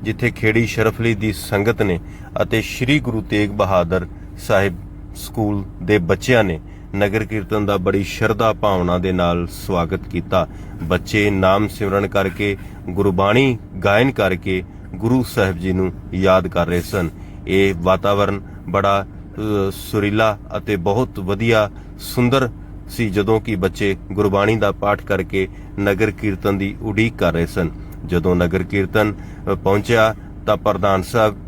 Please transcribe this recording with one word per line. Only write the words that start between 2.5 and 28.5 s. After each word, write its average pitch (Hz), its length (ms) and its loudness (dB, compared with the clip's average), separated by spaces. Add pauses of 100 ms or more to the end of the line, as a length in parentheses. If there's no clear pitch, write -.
ਸ਼੍ਰੀ 135 380 0
ਗੁਰੂ 120 220 -4
ਤੇਗ 104 280 0
ਬਹਾਦਰ 92 580 2 (300)
ਸਾਹਿਬ 98 380 2 (400)
ਸਕੂਲ 104 500 -4 (180)
ਦੇ 104 140 4
ਬੱਚਿਆਂ 101 460 4
ਨੇ 82 160 -2 (360)
ਨਗਰ 101 300 0
ਕੀਰਤਨ 104 400 -2
ਦਾ 101 120 2
ਬੜੀ 98 260 2
ਸ਼ਰਧਾ 110 500 2
ਭਾਵਨਾ 90 440 2
ਦੇ 92 140 0
ਨਾਲ 87 400 2
ਸਵਾਗਤ 87 560 -2
ਕੀਤਾ। 87 400 0 (360)
ਬੱਚੇ 104 460 2
ਨਾਮ 98 380 4
ਸਿਮਰਨ 101 400 0
ਕਰਕੇ, 98 500 0 (320)
ਗੁਰਬਾਣੀ 101 680 4 (260)
ਗਾਇਨ 110 280 4
ਕਰਕੇ 92 520 0 (320)
ਗੁਰੂ 117 280 2
ਸਾਹਿਬ 95 340 0
ਜੀ 92 140 -2
ਨੂੰ 92 220 0 (200)
ਯਾਦ 92 340 4
ਕਰ 87 200 0
ਰਹੇ 87 140 0
ਸਨ। 85 280 -2 (380)
ਇਹ 98 300 4
ਵਾਤਾਵਰਨ 98 640 2 (280)
ਬੜਾ, 98 360 2 (320)
ਅ, 104 340 0
ਸੁਰੀਲਾ 104 680 0 (200)
ਅਤੇ 101 180 -2
ਬਹੁਤ 101 440 0
ਵਧੀਆ, 104 520 2 (280)
ਸੁੰਦਰ 123 500 2 (400)
ਸੀ, 113 200 -2
ਜਦੋਂ 104 320 2
ਕਿ 107 140 -2
ਬੱਚੇ 95 420 0 (140)
ਗੁਰਬਾਣੀ 101 440 4
ਦਾ 104 160 2
ਪਾਠ 101 320 -2
ਕਰਕੇ 95 440 -2 (320)
ਨਗਰ 101 320 2
ਕੀਰਤਨ 98 460 -2
ਦੀ 98 240 -2
ਉਡੀਕ 110 340 0
ਕਰ 87 180 2
ਰਹੇ 85 120 2
ਸਨ। - 460 -4 (140)
ਜਦੋਂ 87 300 2
ਨਗਰ 87 280 2